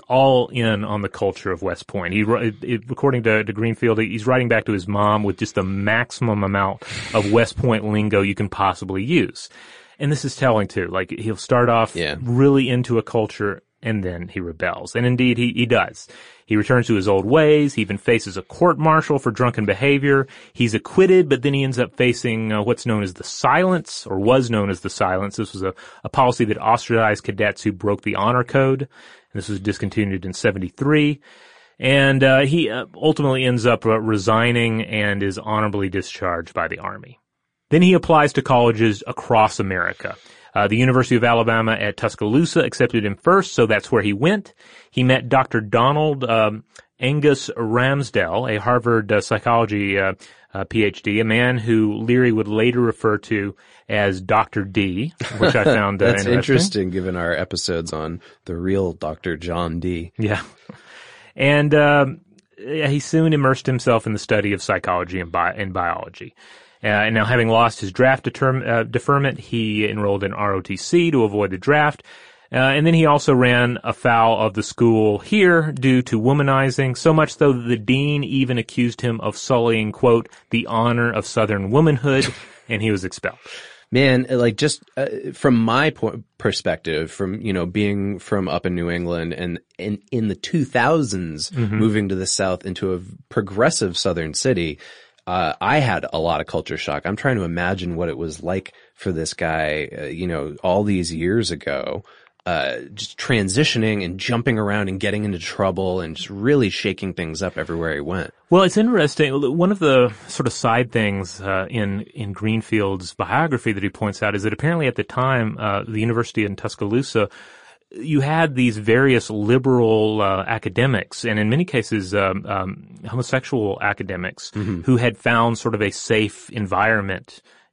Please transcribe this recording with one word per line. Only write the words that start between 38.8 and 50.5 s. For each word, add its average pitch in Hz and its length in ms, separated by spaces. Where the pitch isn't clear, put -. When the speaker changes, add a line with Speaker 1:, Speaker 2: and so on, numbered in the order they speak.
Speaker 1:
across - 520
America. 92 560
Uh, 101 160
the 110 80
University 127 400
of 113 80
Alabama 113 480
at 104 240
Tuscaloosa 127 640
accepted 120 420
him 101 140
first, 180 360
so 120 120
that's 107 260
where 117 120
he 104 100
went. 180 400
He 127 140
met 127 240
Doctor 127 320
Donald, 131 640
um, 110 400
Angus 143 600
Ramsdell, 117 1000
a 104 60
Harvard, 113 500
uh, 104 80
psychology, 104 800
uh, 95 140